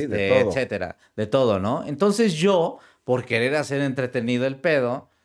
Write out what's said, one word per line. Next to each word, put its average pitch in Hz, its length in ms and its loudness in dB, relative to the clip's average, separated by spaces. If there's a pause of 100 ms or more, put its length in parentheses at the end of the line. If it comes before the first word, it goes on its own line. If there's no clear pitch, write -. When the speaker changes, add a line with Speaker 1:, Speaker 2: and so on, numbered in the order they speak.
Speaker 1:
sí, 147 60 -2
de 104 200 -2
Speaker 2:
Este, - 20 2 (120)
Speaker 1:
todo. 104 100 0
Speaker 2:
etcétera, 98 460 -4 (200)
de 107 100 -2
todo, 113 340 2
¿no? 117 260 -2
Entonces 196 480 2
yo, 180 440 2 (260)
por 123 200 0
querer 120 320 0
hacer 139 240 -2
entretenido 123 680 -2
el 135 140 -4
pedo, 139 480 0 (160)